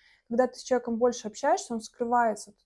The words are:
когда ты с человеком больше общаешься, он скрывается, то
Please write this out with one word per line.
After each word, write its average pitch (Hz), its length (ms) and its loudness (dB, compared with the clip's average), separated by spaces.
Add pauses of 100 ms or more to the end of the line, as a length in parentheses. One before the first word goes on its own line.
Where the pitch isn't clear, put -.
(300)
когда 240 180 4
ты - 120 -8
с - 40 -14
человеком 240 340 -2
больше 240 300 0
общаешься, 214 460 0
он 220 80 -4
скрывается, 233 720 0
то - 120 -20